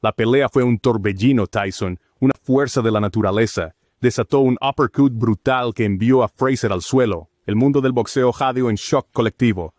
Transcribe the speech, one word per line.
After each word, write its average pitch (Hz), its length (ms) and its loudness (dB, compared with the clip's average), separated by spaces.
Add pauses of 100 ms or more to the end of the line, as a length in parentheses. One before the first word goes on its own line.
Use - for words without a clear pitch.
La 107 120 -2
pelea 127 340 2
fue 127 160 0
un 120 160 2
torbellino. 107 640 0
Tyson, 98 540 -6 (220)
una 135 100 2 (100)
fuerza 135 400 0
de 113 80 2
la 107 120 2
naturaleza, 101 760 -2 (240)
desató 123 400 0
un 127 220 2
uppercut 139 500 0
brutal 120 640 -2
que 117 100 -4
envió 110 400 2
a 107 60 0
Frazier 127 420 -2
al 90 100 -4
suelo. 104 460 0 (180)
El 104 120 -2
mundo 139 240 2
del 131 100 0
boxeo 123 400 0
jadeó 127 380 -2
en 107 80 -2
shock - 340 -4
colectivo. 107 680 -2